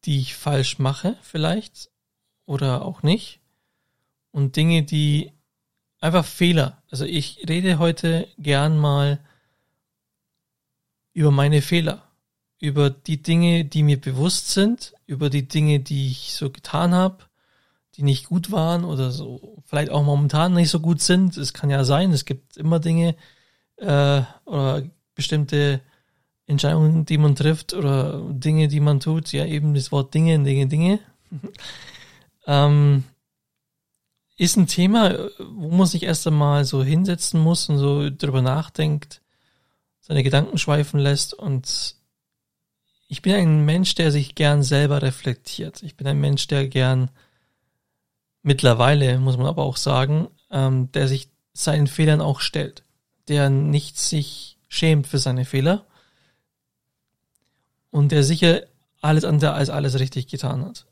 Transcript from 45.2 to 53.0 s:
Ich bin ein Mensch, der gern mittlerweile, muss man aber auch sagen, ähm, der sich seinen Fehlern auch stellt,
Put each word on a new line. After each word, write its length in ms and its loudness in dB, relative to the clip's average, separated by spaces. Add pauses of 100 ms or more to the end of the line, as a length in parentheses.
Ich 140 -16
bin 100 -8
ein 140 0
Mensch, 260 0
der 220 -2
gern 420 0 (1300)
mittlerweile, 760 2
muss 160 0
man 120 -2
aber 160 -2
auch 120 -4
sagen, 540 0 (200)
ähm, 440 0
der 160 0
sich 200 -6 (220)
seinen 360 0
Fehlern 340 2
auch 180 -2
stellt, 460 -6 (420)